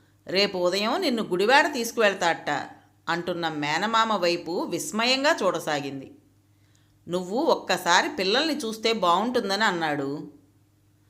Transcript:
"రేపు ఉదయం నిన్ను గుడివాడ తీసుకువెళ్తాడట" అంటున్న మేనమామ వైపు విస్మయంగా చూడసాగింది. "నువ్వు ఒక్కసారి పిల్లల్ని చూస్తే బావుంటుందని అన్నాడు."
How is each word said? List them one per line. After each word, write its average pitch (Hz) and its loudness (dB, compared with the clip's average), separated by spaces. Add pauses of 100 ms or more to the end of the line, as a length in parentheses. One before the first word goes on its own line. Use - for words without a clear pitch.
(280)
"రేపు 196 0
ఉదయం 202 0
నిన్ను 240 0
గుడివాడ 254 2
తీసుకువెళ్తాడట" 190 0 (420)
అంటున్న 170 -4
మేనమామ 180 0
వైపు 175 0
విస్మయంగా 254 0
చూడసాగింది. 143 -2 (960)
"నువ్వు 180 -4
ఒక్కసారి 196 2
పిల్లల్ని 254 0
చూస్తే 220 -4
బావుంటుందని 196 2
అన్నాడు." 156 -2 (800)